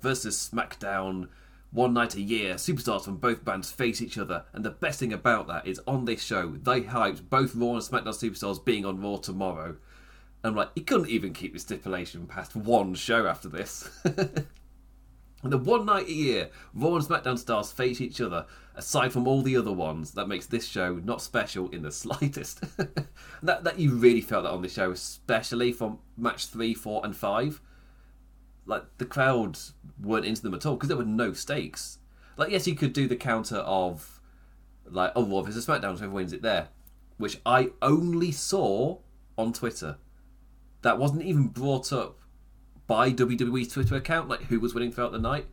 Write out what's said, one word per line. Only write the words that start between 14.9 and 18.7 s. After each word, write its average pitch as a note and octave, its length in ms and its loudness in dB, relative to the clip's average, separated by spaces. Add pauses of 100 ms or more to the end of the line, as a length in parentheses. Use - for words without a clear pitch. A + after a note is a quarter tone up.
And C3 100 -2
the C3 60 4
one G#3 280 4
night F#3+ 220 4
a E3+ 40 -4
year, B2+ 380 2 (240)
Raw D#3+ 220 4
and D3+ 80 4
SmackDown C3 340 0
stars A2 320 -2
face B2+ 300 0
each B2 200 -4
other, F2 260 -2 (280)